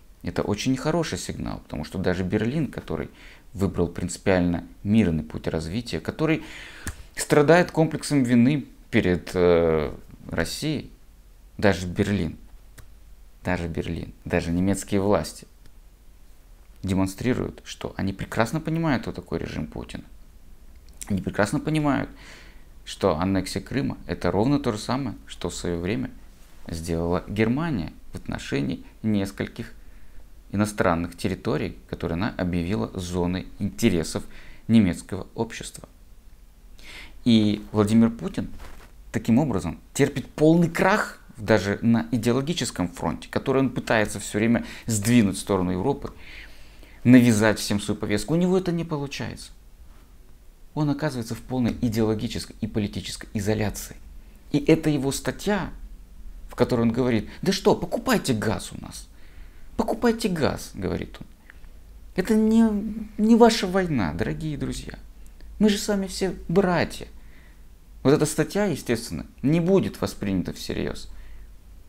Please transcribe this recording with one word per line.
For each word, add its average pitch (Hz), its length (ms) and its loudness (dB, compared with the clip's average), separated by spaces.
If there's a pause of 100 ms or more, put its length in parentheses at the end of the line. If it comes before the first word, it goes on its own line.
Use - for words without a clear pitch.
(220)
Это - 200 -2
очень 104 300 0
нехороший 156 460 -2
сигнал, - 420 -6
потому - 240 -8
что 85 140 -8
даже 90 260 0
Берлин, 117 460 0
который - 400 -6 (420)
выбрал 90 360 0
принципиально 87 760 0 (180)
мирный 98 400 4
путь - 240 -8
развития, 82 540 -4
который 156 420 0 (720)
страдает 151 560 6
комплексом 135 520 2
вины 123 440 6 (240)
перед, 90 440 2
э, 85 600 6 (340)
Россией, - 640 -4 (640)
даже 92 300 2
Берлин, 90 500 -2 (1080)
даже 87 240 -2
Берлин, 82 440 -6 (120)
даже 85 260 0
немецкие 98 500 0
власти 95 460 0 (1400)
демонстрируют, 95 800 -2
что - 320 -10
они 95 160 -4
прекрасно 117 480 -4
понимают, 160 420 -2
кто 90 100 -6
такой - 260 -8
режим 78 280 -6
Путина. - 380 -12 (1000)
Они 95 140 -2
прекрасно 151 400 0
понимают, 151 480 0 (760)
что 87 340 0
аннексия 95 440 0
Крыма — - 440 -4
это 87 240 -2
ровно 123 280 2
то 123 140 0
же 104 60 -4
самое, 120 380 -4 (100)
что - 240 -8
в - 40 -12
свое 87 240 -4
время 104 320 -4 (560)
сделала 85 640 -2
Германия 113 640 0 (200)
в - 40 -14
отношении - 680 -6 (180)
нескольких 104 720 -4 (760)
иностранных 90 640 0
территорий, 104 600 -4 (140)
которые 82 240 -4
она 92 240 -2
объявила 90 600 -2
зоной 90 500 -2 (100)
интересов 98 640 2 (440)
немецкого 98 680 4
общества. - 540 -8 (1400)
И 107 380 4 (100)
Владимир 107 360 6
Путин - 400 -6 (640)
таким - 260 4
образом 98 420 0 (120)
терпит 147 340 0
полный 160 440 6
крах 190 500 0 (160)
даже 101 460 2
на 117 300 4
идеологическом 123 760 0
фронте, - 400 -6
который 131 300 0
он 131 120 2
пытается 107 500 0
все - 180 -6
время 113 260 2 (220)
сдвинуть 107 500 4
в - 40 -8
сторону 92 300 0
Европы, 117 440 -2 (880)
навязать 117 560 8
всем 104 200 -2
свою 101 220 -2
повестку. 104 320 0
У 165 60 2
него 180 180 4
это 185 160 0
не 170 120 -2
получается. 143 640 -8 (1200)
Он 151 160 0
оказывается 131 440 -4
в 113 60 -10
полной 127 400 -2
идеологической 110 800 0
и 110 60 -4
политической 101 680 -6
изоляции. 104 640 -2 (540)
И 147 80 2
это 156 320 4
его 135 220 0
статья, 175 580 -4 (800)
в - 80 -14
которой 120 260 2
он 117 80 4
говорит: 120 400 0 (120)
"Да 175 100 2
что, 196 240 4
покупайте - 580 0
газ 104 380 -2
у - 100 -12
нас. - 240 -14 (720)
Покупайте 233 520 0
газ", — 139 460 -2
говорит 90 460 -6
он. - 60 -14 (880)
"Это 190 180 2
не, 220 300 6 (540)
не 226 180 8
ваша 226 300 8
война, 165 480 0
дорогие 151 440 -4
друзья. 127 360 -6 (680)
Мы 214 80 6
же 202 100 4
с - 80 -6
вами 196 220 0
все 190 260 -2 (140)
братья". 175 580 2 (960)
Вот 131 100 6
эта 147 140 4
статья, 160 380 0
естественно, 117 640 -4 (160)
не 156 180 2
будет 170 400 2
воспринята 98 520 -2
всерьез. - 560 -6 (800)